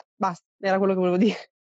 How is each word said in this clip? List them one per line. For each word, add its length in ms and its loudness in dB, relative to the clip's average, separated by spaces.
Basta, 300 -6
era 180 0
quello 160 0
che 60 -2
volevo 180 2
dire. 320 0